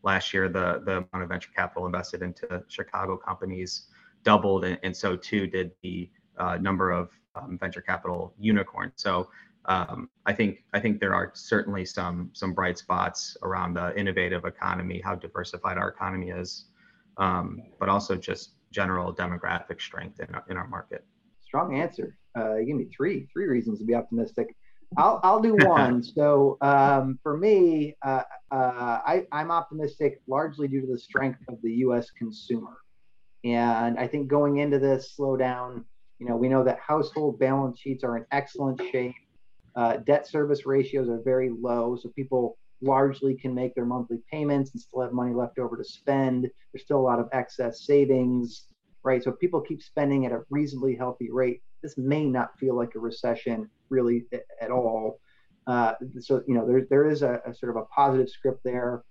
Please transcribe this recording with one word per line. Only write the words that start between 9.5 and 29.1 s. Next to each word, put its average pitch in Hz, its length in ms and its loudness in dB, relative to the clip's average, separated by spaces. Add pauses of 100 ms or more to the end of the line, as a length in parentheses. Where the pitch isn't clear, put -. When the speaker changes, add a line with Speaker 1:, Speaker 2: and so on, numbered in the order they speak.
Speaker 1:
um, 92 440 -4 (180)
I 107 60 0
think, 104 300 0 (100)
I 101 60 0
think 107 200 0
there 95 160 0
are 90 180 -2
certainly 98 520 -2
some, 90 480 -6
some 95 200 -4
bright 90 240 0
spots - 640 -4
around 90 320 -2
the 87 240 -4
innovative 90 480 -2
economy, 90 580 -4
how 90 120 -4
diversified 90 600 -8
our 95 120 -2
economy 92 400 -6
is, 90 360 -10 (520)
um, 90 440 -2 (180)
but 95 100 0
also 98 260 2
just - 380 -8 (180)
general 92 420 -2
demographic 87 680 -4
strength - 380 -12
in - 140 -10
our, - 160 -8
in 90 80 -6
our 90 100 -6
market. - 360 -10 (400)
Speaker 2:
Strong 143 360 -2
answer. - 380 -6 (180)
Uh, 110 200 -2
you 110 100 0
gave 147 100 -2
me 127 100 -2 (100)
three, 151 360 -2
three 190 140 -4
reasons 117 340 0
to 110 60 -8
be 117 80 2
optimistic. 117 640 -2 (420)
I'll, 185 260 6
I'll 202 160 6
do 220 160 4
Speaker 1:
<laughs> 196 120 10
Speaker 2:
one. 131 340 4
So, 143 600 4
um, 139 600 4
for 151 160 -2
me, 170 680 4
uh, 131 200 0 (280)
uh, 123 540 0
I, 180 260 2